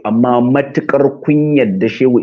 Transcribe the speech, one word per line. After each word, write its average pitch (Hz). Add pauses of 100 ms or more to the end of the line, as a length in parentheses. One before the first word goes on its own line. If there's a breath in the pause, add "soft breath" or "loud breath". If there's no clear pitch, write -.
amma 120
matuƙar 139
kun 151
yadda 107
shehu 123